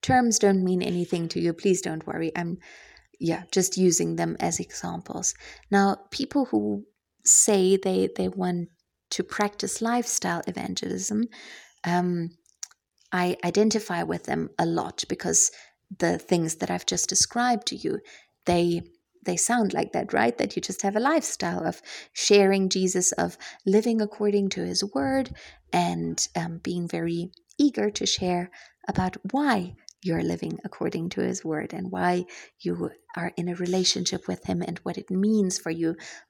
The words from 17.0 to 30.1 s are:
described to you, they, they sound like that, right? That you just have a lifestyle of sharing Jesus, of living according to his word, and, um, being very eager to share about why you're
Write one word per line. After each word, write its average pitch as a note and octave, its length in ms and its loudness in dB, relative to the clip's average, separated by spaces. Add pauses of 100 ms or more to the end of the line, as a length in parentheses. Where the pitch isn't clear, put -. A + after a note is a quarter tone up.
described A#3+ 600 0
to - 80 -4
you, - 240 -4 (460)
they, F3 360 2 (420)
they F3 140 -2
sound A3+ 360 2
like - 200 -2
that, - 180 -2
right? - 260 2
That - 180 -2
you F3 60 -2
just - 200 -8
have G3 140 0
a G#3+ 40 2
lifestyle A3 680 0
of F3 160 -4 (320)
sharing G3 560 6
Jesus, F#3 440 2
of F3 240 -2 (280)
living A3 360 4
according G#3 480 0
to F3+ 160 -4
his F3+ 180 -2
word, C4+ 500 0 (380)
and, E3+ 640 0
um, E3 220 -4
being F3 300 -4
very E3+ 440 -4 (260)
eager A3+ 340 2
to G#3 140 -4
share F3+ 460 0 (360)
about F#3 280 -2 (160)
why A#3+ 440 0 (300)
you're E3 160 0